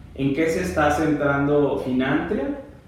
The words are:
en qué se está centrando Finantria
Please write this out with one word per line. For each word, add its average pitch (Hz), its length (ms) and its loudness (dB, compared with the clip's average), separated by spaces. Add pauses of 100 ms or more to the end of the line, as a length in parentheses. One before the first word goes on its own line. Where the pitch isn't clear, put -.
(160)
en 139 180 -2
qué 160 160 2
se 180 140 0
está 156 280 2
centrando 143 880 2
Finantria 151 840 -2 (260)